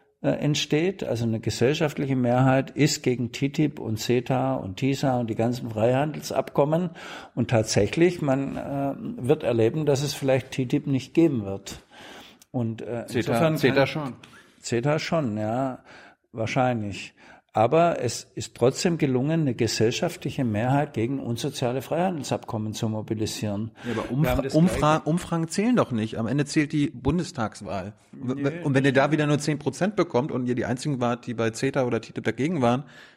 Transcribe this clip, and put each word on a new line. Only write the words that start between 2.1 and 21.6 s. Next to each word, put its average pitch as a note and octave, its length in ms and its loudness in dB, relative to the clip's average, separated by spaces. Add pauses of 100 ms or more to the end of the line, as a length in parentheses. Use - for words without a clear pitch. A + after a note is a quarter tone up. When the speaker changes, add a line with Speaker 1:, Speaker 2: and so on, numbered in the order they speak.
Speaker 1:
Mehrheit C3 540 4
ist D3 300 2
gegen B2 300 0
titip C#3+ 480 -2
und A2 180 -4
ceta B2+ 580 0
und F#2+ 200 -6
tisa C3+ 440 0
und A#2 100 -2
die G#2+ 60 -2
ganzen B2 340 -2
Freihandelsabkommen. C#3+ 1200 0 (440)
Und A#2+ 160 0
tatsächlich, B2 720 2
man, C#3 360 -2
äh, C#3 380 -4 (300)
wird D3+ 180 2
erleben, A#2+ 420 2
dass C#3+ 160 2
es C#3+ 120 -2
vielleicht C3 380 0
titip C3+ 340 0
nicht C3+ 280 -2
geben C#3+ 320 4
wird. - 360 -10 (680)
Und, A2+ 300 -2
äh, A#2 240 -6
Speaker 2:
ceta, B2 140 -2
Speaker 1:
insofern A#2 220 2
kann D#3+ 160 2
Speaker 2:
ceta C#3 300 4
schon. C#3 260 -6 (460)
Speaker 1:
ceta C#3+ 400 0
schon, C#3+ 380 -2
ja, B2 420 -2 (540)
wahrscheinlich. A#2 800 -2 (380)
Aber D#3 480 4
es - 360 -4
ist - 200 -10
trotzdem D3+ 440 2
gelungen, D3 420 2
eine C3+ 140 0
gesellschaftliche B2 880 0
Mehrheit B2+ 500 0
gegen B2 260 -2
unsoziale B2+ 640 -4